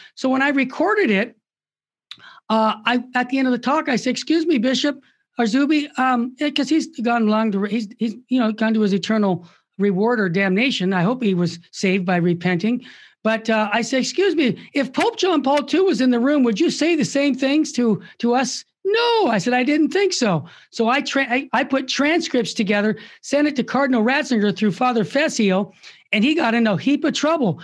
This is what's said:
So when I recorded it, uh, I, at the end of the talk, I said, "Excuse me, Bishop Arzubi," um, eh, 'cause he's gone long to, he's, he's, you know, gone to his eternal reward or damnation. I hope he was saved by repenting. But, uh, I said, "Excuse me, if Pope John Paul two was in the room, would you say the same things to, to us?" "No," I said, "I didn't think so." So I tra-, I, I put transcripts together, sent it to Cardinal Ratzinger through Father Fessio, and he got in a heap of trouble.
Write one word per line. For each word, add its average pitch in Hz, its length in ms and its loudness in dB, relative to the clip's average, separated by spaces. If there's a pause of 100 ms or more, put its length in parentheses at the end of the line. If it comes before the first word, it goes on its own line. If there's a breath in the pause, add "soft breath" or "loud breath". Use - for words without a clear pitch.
(140 loud breath)
So - 160 -4
when 262 140 0
I 285 60 2
recorded 294 600 0
it, 208 260 0 (1120 loud breath)
uh, 220 260 2 (100)
I, 247 180 0 (120)
at 247 140 -2
the 269 100 0
end 262 80 2
of 254 40 2
the 247 60 0
talk, 302 320 -2
I 254 60 0
said, 247 160 -2
"Excuse 320 340 0
me, 320 140 2
Bishop 262 420 -2 (380 soft breath)
Arzubi," 285 480 2 (100)
um, 254 420 0
eh, 294 120 -2
'cause 285 180 -2
he's 311 180 0 (120)
gone 233 280 0
long 214 240 0
to, 196 120 -2
he's, 208 240 -4 (100)
he's, 220 180 -4 (140)
you 254 100 0
know, 220 120 0
gone 220 240 0
to 220 60 2
his 196 120 2
eternal 196 540 0 (300 loud breath)
reward 202 420 0
or 190 100 0
damnation. 196 640 0
I 180 80 0
hope 254 220 0
he 196 100 2
was 175 260 -2 (120 loud breath)
saved 185 340 -2
by 180 120 0
repenting. 175 680 0 (380 loud breath)
But, 220 260 -2
uh, 214 240 0
I 233 80 0
said, 254 200 -2
"Excuse 339 340 0
me, 262 200 2 (200 loud breath)
if 262 180 -2
Pope 440 240 0
John 359 240 0
Paul 277 220 2
two 311 200 0
was 330 180 2
in 254 100 2
the 240 80 2
room, 277 240 2
would 226 160 2
you 320 100 2
say 330 260 0
the 285 100 0
same 277 280 0
things 277 400 0
to, 233 260 0 (200 loud breath)
to 240 160 2
us?" - 280 -2 (220)
"No," 453 420 2
I 226 120 2
said, 247 140 -2
"I 254 100 2
didn't 294 260 2
think 381 240 0
so." 180 320 0 (240 loud breath)
So 226 180 -2
I 269 140 2
tra-, 269 260 -2
I, 262 240 -2
I 254 120 2
put 262 240 -2
transcripts 285 680 0
together, 208 440 0 (240 loud breath)
sent 294 260 0
it 294 80 -4
to 247 80 0
Cardinal 254 400 0
Ratzinger 226 520 0
through 208 180 0
Father 240 300 0
Fessio, 208 680 0 (400 loud breath)
and 202 120 2
he 302 120 2
got 233 180 0
in 233 140 2
a 196 100 0
heap 285 260 0
of 302 120 2
trouble. 285 480 0